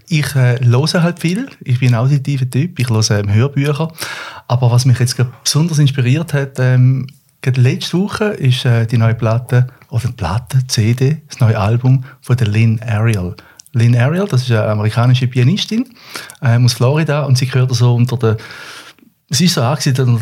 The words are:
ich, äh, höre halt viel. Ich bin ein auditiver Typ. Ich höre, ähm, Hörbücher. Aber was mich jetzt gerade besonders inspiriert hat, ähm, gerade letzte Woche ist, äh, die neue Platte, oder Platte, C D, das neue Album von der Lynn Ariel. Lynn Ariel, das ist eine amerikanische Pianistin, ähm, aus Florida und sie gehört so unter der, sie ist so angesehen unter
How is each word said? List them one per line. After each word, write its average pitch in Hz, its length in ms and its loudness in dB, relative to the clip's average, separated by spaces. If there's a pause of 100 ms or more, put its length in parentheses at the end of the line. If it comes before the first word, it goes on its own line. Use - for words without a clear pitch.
ich, 151 260 -2
äh, 123 300 2
höre 147 380 2
halt 175 180 0
viel. 190 300 -4 (140)
Ich 127 160 -2
bin 127 100 2
ein 120 60 2
auditiver 135 540 0
Typ. 156 280 -4
Ich 123 100 -2
höre, 107 220 0
ähm, 104 200 0
Hörbücher. 143 600 0 (560)
Aber 123 220 2
was 123 160 2
mich 127 120 4
jetzt 123 160 0
gerade 123 200 -2 (100)
besonders 156 340 0
inspiriert 131 540 0
hat, 139 260 -4
ähm, 127 480 2 (360)
gerade 131 180 0
letzte 165 380 0
Woche 202 260 -2
ist, 131 400 -2
äh, 117 220 2
die 123 100 -2
neue 113 200 2
Platte, 123 500 0 (240)
oder 117 220 -4
Platte, - 540 -4
C 113 280 0
D, 135 340 0
das - 120 -10
neue 110 180 2
Album 120 460 2 (180)
von 123 160 0
der 110 80 0
Lynn 110 360 2
Ariel. 107 540 -2 (360)
Lynn 120 220 4
Ariel, 156 320 0
das 131 180 0
ist 123 80 -6
eine 107 160 0
amerikanische 117 580 0
Pianistin, 175 580 0 (560)
ähm, 120 240 2
aus 123 80 2
Florida 147 520 0
und 135 120 2
sie 131 100 -2
gehört 127 280 0
so 123 200 2
unter 120 220 0
der, 110 220 0 (880)
sie 170 160 0
ist 170 100 2
so 160 60 -2
angesehen 127 380 0
unter 123 240 2